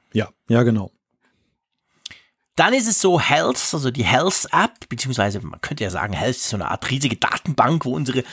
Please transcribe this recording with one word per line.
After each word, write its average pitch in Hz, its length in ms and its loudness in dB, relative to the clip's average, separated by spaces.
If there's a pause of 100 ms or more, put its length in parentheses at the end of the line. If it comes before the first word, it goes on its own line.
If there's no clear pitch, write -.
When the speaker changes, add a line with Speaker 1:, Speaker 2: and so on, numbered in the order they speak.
(140)
Speaker 1:
Ja, 107 160 0 (180)
ja, 117 160 6
genau. 107 280 0 (1700)
Speaker 2:
Dann 185 160 6
ist 247 140 2
es 214 120 0
so, 180 200 4
Health, 143 520 0
also 139 200 -2
die 131 120 -2
Health-App, 160 840 0
beziehungsweise 110 500 -2
man - 220 -12
könnte 147 240 -6
ja 92 40 -4
sagen, 90 220 -4
Health 107 240 -2
ist - 140 -6
so 107 80 -2
eine 92 120 -4
Art - 220 -4
riesige 131 240 0
Datenbank, 151 720 0
wo 127 100 -2
unsere 127 380 -2